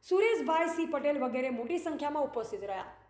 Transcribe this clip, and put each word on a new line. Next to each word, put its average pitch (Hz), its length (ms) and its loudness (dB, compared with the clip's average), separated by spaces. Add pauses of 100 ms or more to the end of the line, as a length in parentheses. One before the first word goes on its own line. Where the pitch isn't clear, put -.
સુરેશભાઈ 330 680 4
સી 330 120 -2
પટેલ 294 340 0
વગેરે 254 320 0
મોટી 240 280 -2
સંખ્યામાં 294 460 -2
ઉપસ્થિત 220 380 -6
રહ્યા. 196 280 -6 (180)